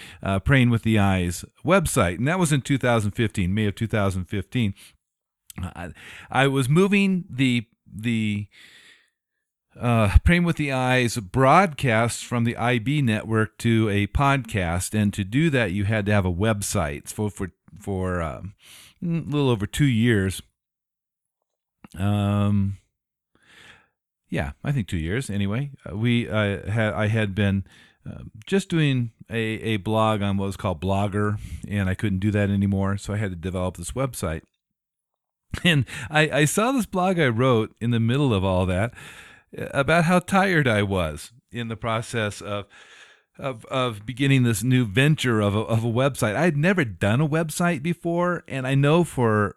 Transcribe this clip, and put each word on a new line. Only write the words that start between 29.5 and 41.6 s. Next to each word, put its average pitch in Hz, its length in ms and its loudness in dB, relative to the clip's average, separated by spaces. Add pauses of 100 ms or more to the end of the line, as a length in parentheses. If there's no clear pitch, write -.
blog 110 440 0
on 101 140 0
what 98 120 -2
was 95 100 -6
called 90 240 -4
Blogger, 104 580 0 (260)
and 101 220 -2
I 95 60 0
couldn't 95 260 -2
do 104 120 0
that 101 180 2
anymore, 98 480 0
so 104 160 -8
I 101 40 -2
had 107 120 -4
to 90 80 -10
develop 90 400 -4
this 87 140 -10
website. 117 560 -6
<laughs> - 1160 -20
And 156 220 2 (240)
I, 151 200 2 (100)
I 151 40 4
saw 220 300 0
this 233 120 0
blog 180 360 0
I 131 80 2
wrote 117 500 2
in 117 120 -2
the 117 100 2
middle 123 320 2
of 95 100 2
all 92 220 2
that, 92 280 0 (640)
uh, - 160 -8
about 160 300 2
how 180 160 4
tired 185 480 2
I 104 160 4
was 87 480 -2 (180)
in 120 200 -8